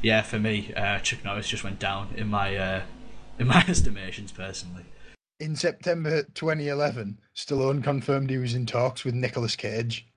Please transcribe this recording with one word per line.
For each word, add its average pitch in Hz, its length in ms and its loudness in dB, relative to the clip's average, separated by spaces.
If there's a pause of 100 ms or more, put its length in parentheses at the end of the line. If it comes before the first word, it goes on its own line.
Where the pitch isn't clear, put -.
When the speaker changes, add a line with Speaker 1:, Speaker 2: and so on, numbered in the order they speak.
Speaker 1:
yeah, 110 180 4
for 110 160 -4
me, 107 380 0
uh, 101 240 0
Chuck - 260 -2
Norris 101 240 -4
just - 140 -4
went 98 160 -4
down 98 360 -2
in 104 120 -2
my, 101 280 0
uh, 95 260 0 (580)
in 120 80 2
my 165 180 8
<laughs> - 20 -2
estimations, 101 640 4
personally. 92 520 -10 (560)
Speaker 2:
In 156 160 -4
September 160 680 0 (120)
twenty 156 320 0
eleven, 123 500 0 (180)
Stallone 135 480 0
confirmed 139 460 2
he 131 80 2
was 123 160 0
in 123 120 0
talks 123 380 0
with 120 120 -2
Nicolas 123 400 -2
Cage. 113 500 -4 (120)